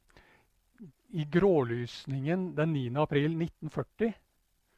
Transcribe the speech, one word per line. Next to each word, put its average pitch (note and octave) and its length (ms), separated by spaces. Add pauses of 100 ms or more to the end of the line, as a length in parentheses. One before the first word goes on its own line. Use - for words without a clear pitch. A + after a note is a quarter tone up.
(1120)
I D#3 160
grålysningen D3 1300
den D#3+ 180
niende C3 300
april D3+ 320
nitten D#3+ 340
førti, G#3+ 440 (640)